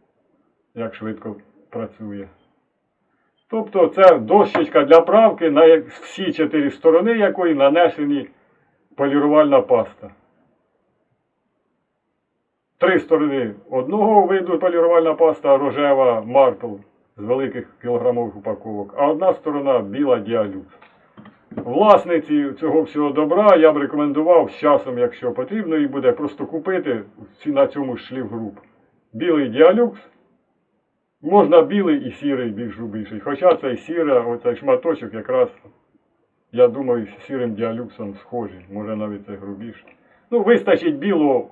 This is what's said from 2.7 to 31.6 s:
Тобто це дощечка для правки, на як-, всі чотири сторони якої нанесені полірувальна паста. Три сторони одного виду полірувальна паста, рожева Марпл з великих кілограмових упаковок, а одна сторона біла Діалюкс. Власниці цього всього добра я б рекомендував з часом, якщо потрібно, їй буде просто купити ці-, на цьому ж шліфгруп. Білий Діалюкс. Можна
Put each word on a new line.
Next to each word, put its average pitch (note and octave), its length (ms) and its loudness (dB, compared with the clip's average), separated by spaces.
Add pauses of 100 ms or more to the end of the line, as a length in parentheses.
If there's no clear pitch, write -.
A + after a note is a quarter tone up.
Тобто G#3+ 380 -2
це F#3 300 6
дощечка D3+ 680 2
для D#3+ 180 8
правки, E3+ 480 2
на D3+ 160 6
як-, D#3+ 220 6
всі - 460 -10
чотири D3 380 -2
сторони F#3 460 2
якої F3+ 380 0
нанесені C#3+ 720 2 (680)
полірувальна C#3+ 680 2
паста. - 500 -4 (2750)
Три F3+ 220 0
сторони C#3 560 -2 (140)
одного G3 580 0
виду F3+ 320 -2
полірувальна E3+ 540 2
паста, D3 440 2
рожева C3+ 640 0
Марпл A#2+ 520 0 (440)
з G#2 60 -14
великих B2 440 -6 (140)
кілограмових A#2 540 -4
упаковок, G#2 640 -10
а C#3+ 100 2
одна D#3+ 260 0
сторона C#3 460 -2
біла A#2+ 400 -2
Діалюкс. G2+ 600 -6 (720)
Власниці D3+ 1080 0
цього D#3 220 0
всього D3 280 -4
добра E3+ 460 2
я D#3+ 160 6
б D3 60 0
рекомендував D3 720 0
з - 60 -20
часом, C3+ 400 0
якщо A#2+ 340 -4
потрібно, E3+ 460 -6
їй C#3+ 100 0
буде C3 240 -2
просто D3 340 -6
купити D3+ 560 -6 (360)
ці-, D3+ 140 -8
на C#3 160 2
цьому C3 300 -6
ж - 60 -16
шліфгруп. A2+ 540 -10 (560)
Білий D3 360 -2
Діалюкс. F#3 500 2 (1200)
Можна E3 400 4